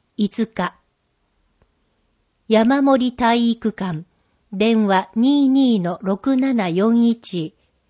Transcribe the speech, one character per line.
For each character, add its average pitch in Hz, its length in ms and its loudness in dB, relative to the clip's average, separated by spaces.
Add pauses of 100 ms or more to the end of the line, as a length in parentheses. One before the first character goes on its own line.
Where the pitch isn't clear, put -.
(160)
五 214 320 -4
日。 180 280 -6 (1700)
山 226 340 2
森 262 320 2
体 233 380 0
育 226 220 -6
館。 175 320 -8 (480)
電 214 340 0
話 190 280 0
二 269 340 2
二 262 320 2
の 175 200 -6
六 208 360 -2
七 247 320 -2
四 226 400 2
一。 180 460 -6 (340)